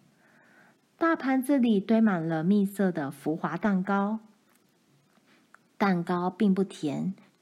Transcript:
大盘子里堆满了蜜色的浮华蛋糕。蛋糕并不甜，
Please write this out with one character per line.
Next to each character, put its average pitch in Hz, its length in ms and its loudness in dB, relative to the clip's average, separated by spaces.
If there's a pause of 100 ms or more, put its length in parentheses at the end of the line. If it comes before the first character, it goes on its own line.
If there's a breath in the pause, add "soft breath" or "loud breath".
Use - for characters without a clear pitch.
(960 soft breath)
大 330 180 2
盘 262 280 0
子 277 160 2
里 226 200 2
堆 220 220 2
满 185 260 2
了 160 160 -2
蜜 196 220 4
色 196 260 0
的 147 200 -6
浮 156 260 -4
华 165 220 -6
蛋 190 240 0
糕。 202 380 -2 (1600 soft breath)
蛋 190 260 0
糕 180 280 -2
并 190 240 2
不 190 100 0
甜， 156 480 -6 (300 soft breath)